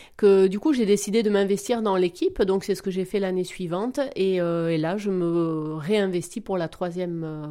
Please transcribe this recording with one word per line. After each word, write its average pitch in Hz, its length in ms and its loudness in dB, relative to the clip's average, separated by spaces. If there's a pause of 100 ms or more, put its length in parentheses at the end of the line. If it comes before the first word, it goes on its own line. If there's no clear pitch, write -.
(160)
que 196 300 8
du 196 140 0
coup 311 120 2
j'ai 247 140 2
décidé 202 380 2
de 214 60 2
m'investir 202 520 0
dans 196 140 2
l'équipe. 185 460 0
Donc 190 200 0
c'est 190 140 -2
ce - 60 -14
que 190 100 -4
j'ai 185 120 -4
fait 202 140 -4
l'année 185 240 -2
suivante 185 560 -6 (160)
et, 190 260 0
euh, 170 280 0
et 165 100 0
là 160 180 -2
je 202 140 -4
me 165 640 -2
réinvestis 185 680 -2
pour 196 160 -4
la 165 120 -2
troisième, 175 560 -6
euh, 156 260 -10